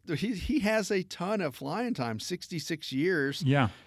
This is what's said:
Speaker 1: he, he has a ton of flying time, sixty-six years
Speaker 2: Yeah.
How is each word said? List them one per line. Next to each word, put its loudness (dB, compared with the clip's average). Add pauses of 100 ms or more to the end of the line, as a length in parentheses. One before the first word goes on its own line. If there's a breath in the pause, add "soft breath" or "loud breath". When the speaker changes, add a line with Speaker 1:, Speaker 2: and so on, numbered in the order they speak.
(120)
Speaker 1:
he, 0
he 0
has 2
a 2
ton -2
of -2
flying -2
time, -2
sixty-six -6
years 2
Speaker 2:
Yeah. 6 (180)